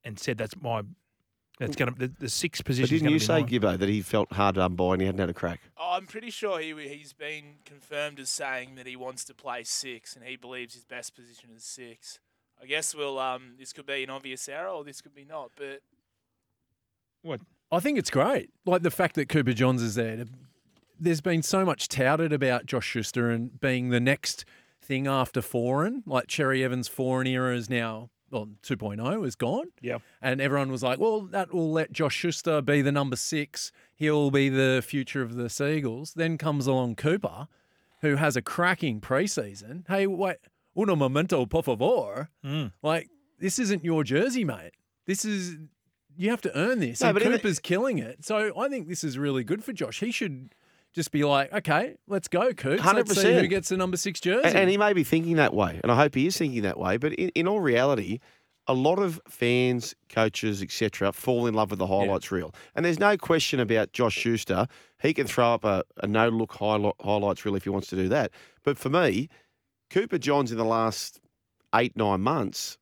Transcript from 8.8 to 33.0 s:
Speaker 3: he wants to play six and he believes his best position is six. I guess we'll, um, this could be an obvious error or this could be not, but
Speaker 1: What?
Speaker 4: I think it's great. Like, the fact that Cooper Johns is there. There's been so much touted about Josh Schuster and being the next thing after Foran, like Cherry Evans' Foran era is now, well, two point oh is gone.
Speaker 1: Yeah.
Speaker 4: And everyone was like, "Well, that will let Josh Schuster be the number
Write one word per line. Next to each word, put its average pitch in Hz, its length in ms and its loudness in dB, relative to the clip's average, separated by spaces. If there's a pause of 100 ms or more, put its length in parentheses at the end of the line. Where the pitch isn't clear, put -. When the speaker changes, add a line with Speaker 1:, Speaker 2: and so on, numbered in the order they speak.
Speaker 3:
he 127 100 -14
wants 127 300 -12
to 131 80 -20
play 123 300 -10
six - 520 -10
and 123 100 -20
he 131 100 -12
believes 123 400 -14
his 120 100 -20
best 123 300 -16
position 120 400 -20
is 113 80 -20
six. - 560 -18 (420)
I 131 40 -20
guess 147 300 -4
we'll, 139 240 -6
um, 127 400 -6
this 131 140 -20
could 143 120 -18
be 139 180 -6
an 131 60 -10
obvious 135 400 -12
error 165 200 -10
or 165 140 -10
this 143 180 -18
could 147 140 -20
be 139 100 -20
not, 143 300 -12
but 139 260 -12 (1400)
Speaker 1:
What? 147 200 -8 (300)
Speaker 4:
I 170 80 2
think 269 180 0
it's 180 120 -2
great. 180 400 0 (160)
Like, 180 160 2
the 170 100 0
fact 175 240 0
that 143 140 -2
Cooper 127 240 2
Johns 127 280 2
is 113 140 -2
there. 113 300 -4 (720)
There's 160 220 0
been 165 220 0
so 190 220 2
much 160 240 0
touted 151 440 2
about 127 320 0
Josh 123 220 -4
Schuster 117 420 -2
and 117 300 -4
being 127 300 0
the 123 100 4
next - 460 0 (360)
thing 135 260 -4
after 131 340 0
Foran, 139 640 -2
like 131 220 -2
Cherry 131 360 0
Evans' 127 260 -2
Foran 131 380 -2
era 127 280 0
is 117 140 -6
now, 117 400 -4 (220)
well, 110 160 -6 (160)
two 123 140 -4
point 104 240 -6
oh 180 220 -2
is 123 120 -4
gone. 196 320 -2 (140)
Speaker 1:
Yeah. 120 160 -6 (240)
Speaker 4:
And 131 200 -2
everyone 135 300 0
was 127 100 -4
like, 127 180 0
"Well, 220 280 0
that 175 260 -4
will 165 180 0
let 160 200 -2
Josh 143 240 -2
Schuster 160 460 -2
be 143 200 4
the 139 100 2
number 139 240 0